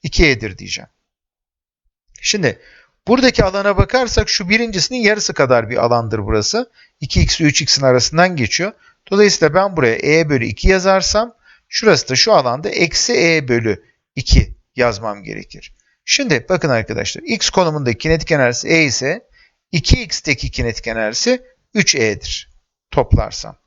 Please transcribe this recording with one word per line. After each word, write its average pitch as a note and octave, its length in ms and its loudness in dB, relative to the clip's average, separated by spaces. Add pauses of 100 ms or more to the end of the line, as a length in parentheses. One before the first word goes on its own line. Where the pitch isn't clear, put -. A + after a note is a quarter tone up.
iki E3+ 220 2
E'dir G#2+ 320 0
diyeceğim. - 320 -14 (1300)
Şimdi E3+ 380 -2 (480)
buradaki B3 360 2
alana G3 340 0
bakarsak G#3+ 520 0
şu F3+ 200 -4
birincisinin A3+ 500 -2
yarısı G#3+ 340 0
kadar B2 360 2
bir A#2+ 80 -4
alandır A#2 420 0
burası. G#2+ 520 -2 (280)
İki - 220 0
x - 180 0
ile D#3+ 80 2
üç C#3+ 140 0
x'in C#3 220 0
arasından D#3 520 2
geçiyor. D#3 360 -2 (400)
Dolayısıyla F#3+ 420 4
ben F#3+ 240 2
buraya A#2+ 180 2
E D#3 340 2
bölü B2+ 160 0
iki G#2+ 240 0
yazarsam F#3+ 680 0 (340)
şurası G3 400 2
da B2+ 60 0
şu A3 180 2
alanda C#3+ 360 0
eksi - 440 -2
E D#3+ 340 2
bölü A#2 360 0 (320)
iki - 400 2 (200)
yazmam G#2+ 480 -2
gerekir. - 520 -16 (300)
Şimdi F#3+ 440 0
bakın E3 200 0
arkadaşlar, A2+ 540 -4
X B3 260 -4
konumundaki D3+ 480 0
kinetik D#3+ 340 -2
enerjisi B2+ 360 0
E D#3+ 160 4
ise C#3+ 440 -4 (440)
iki A#3 320 2
x'teki C#3+ 480 -6
kinetik A#2 360 -6
enerjisi A#2 560 -2 (300)
üç - 220 0
E'dir G#2+ 540 -4 (420)
toplarsam. - 760 -2